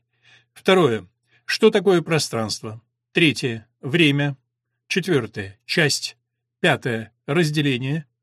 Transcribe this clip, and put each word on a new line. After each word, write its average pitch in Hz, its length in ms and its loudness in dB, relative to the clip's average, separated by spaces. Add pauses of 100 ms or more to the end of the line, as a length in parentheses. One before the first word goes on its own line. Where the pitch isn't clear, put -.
(540)
Второе. 131 560 0 (340)
Что - 260 2
такое 185 320 2
пространство? 113 800 -4 (300)
Третье. 131 560 0 (140)
Время. 143 560 2 (500)
Четвёртое. 117 800 -4
Часть. - 500 -2 (460)
Пятое. 117 500 -2 (140)
Разделение. 147 800 -2 (180)